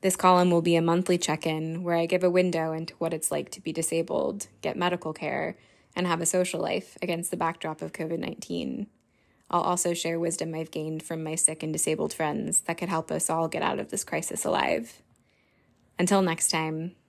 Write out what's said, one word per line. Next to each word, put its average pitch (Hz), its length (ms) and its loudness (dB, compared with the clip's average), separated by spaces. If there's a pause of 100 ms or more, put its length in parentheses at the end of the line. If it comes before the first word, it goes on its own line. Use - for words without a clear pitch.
This 190 140 2
column 180 360 8
will 170 100 6
be 170 140 4
a 170 60 6
monthly 175 360 4
check-in 160 680 -2
where 170 120 2
I 170 100 2
give 175 180 2
a 180 60 6
window 175 420 2
into 160 260 -6
what 165 160 -2
it's 160 180 -2
like 147 200 -4
to - 100 -16
be 160 120 -6
disabled, 165 760 -2 (140)
get - 160 -2
medical 180 340 0
care, 160 460 -4 (380)
and 180 100 0
have 170 160 0
a 170 40 -2
social 180 360 0
life - 400 -4
against 170 300 -4
the 175 60 -6
backdrop 165 440 -4
of 165 120 -8
covid 165 260 -4
nineteen. - 680 -6 (600)
I'll 170 120 2
also 180 320 0
share 170 260 -2
wisdom 165 340 -2
I've 160 180 -6
gained 156 300 -6
from 165 220 -6
my 160 120 -4
sick 160 280 0
and 156 100 -2
disabled 156 400 0
friends 151 480 -2
that 165 160 -4
could 175 120 -4
help 160 220 -2
us - 180 -2
all 165 180 0
get 165 160 -4
out - 160 -2
of - 100 -8
this 185 140 -6
crisis - 420 -4
alive. - 560 0 (960)
Until 196 240 4
next 170 300 2
time 160 440 -2 (120)